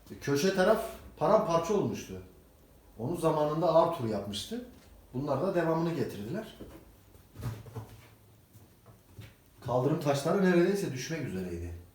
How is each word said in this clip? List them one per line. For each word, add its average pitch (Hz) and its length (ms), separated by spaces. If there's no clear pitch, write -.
Köşe 143 340
taraf - 300
paramparça 180 580
olmuştu. 98 480
Onu 139 180
zamanında 156 580
Arthur 143 340
yapmıştı. 104 600
Bunlar 139 280
da 185 120
devamını 165 400
getirdiler. 117 640
Kaldırım 127 400
taşları 165 440
neredeyse 185 480
düşmek 147 340
üzereydi. 87 480